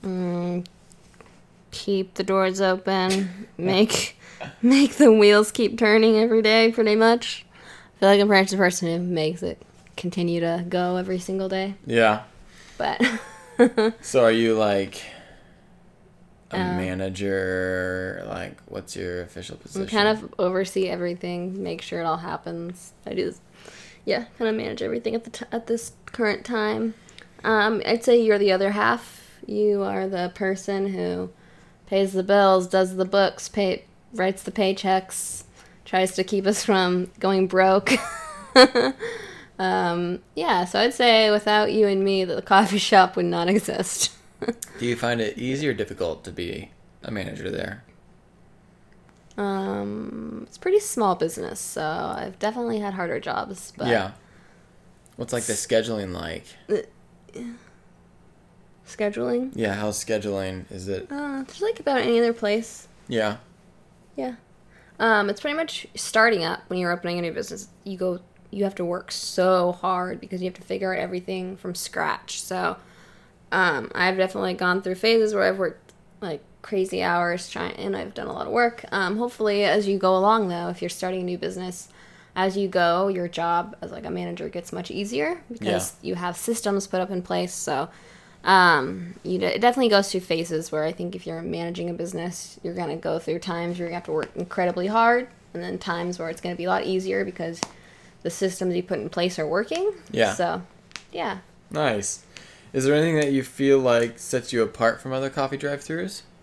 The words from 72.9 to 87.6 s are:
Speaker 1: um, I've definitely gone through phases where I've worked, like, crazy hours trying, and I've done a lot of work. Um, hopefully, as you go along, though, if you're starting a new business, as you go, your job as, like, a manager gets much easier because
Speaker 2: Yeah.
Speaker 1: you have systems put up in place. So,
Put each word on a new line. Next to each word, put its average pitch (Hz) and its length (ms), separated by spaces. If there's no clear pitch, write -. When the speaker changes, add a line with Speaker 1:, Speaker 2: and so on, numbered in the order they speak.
Speaker 1:
um, 165 440
I've 185 220
definitely 185 380
gone 185 280
through 185 140
phases 220 380
where 196 100
I've 190 140
worked, - 340
like, 165 200
crazy 190 400
hours 175 480
trying, - 240
and 196 220
I've 196 180
done - 140
a - 40
lot - 140
of 196 60
work. 233 400
Um, 190 260
hopefully, 214 460
as 196 240
you 196 100
go 185 180
along, 208 320
though, 175 200
if 175 140
you're 175 60
starting 185 320
a 180 40
new 180 140
business, 180 500
as 185 200
you 196 120
go, 180 400
your 180 200
job 170 540
as, - 100
like, - 140
a - 40
manager 175 380
gets - 240
much 175 180
easier 277 500
because 214 500
Speaker 2:
Yeah. - 60
Speaker 1:
you 185 80
have 175 200
systems 202 500
put 185 140
up 185 100
in 180 120
place. 180 300
So, - 380